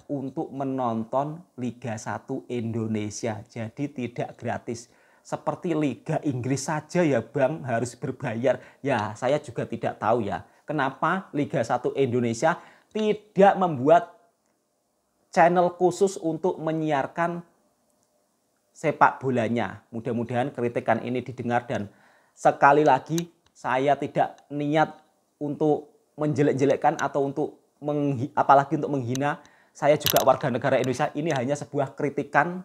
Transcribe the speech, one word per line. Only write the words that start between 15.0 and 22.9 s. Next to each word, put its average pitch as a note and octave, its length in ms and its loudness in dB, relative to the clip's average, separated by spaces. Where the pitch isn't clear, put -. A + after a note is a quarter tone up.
channel F3 400 6
khusus F3+ 480 2
untuk D#3+ 400 -2
menyiarkan D#3+ 800 -2
sepak - 480 2
bolanya. A2+ 640 -2
Mudah-mudahan A#2+ 640 -4
kritikan A#2+ 480 -2
ini B2 240 -6
didengar A#2+ 400 -4
dan G2+ 240 -6
sekali D3 480 6
lagi D#3+ 480 2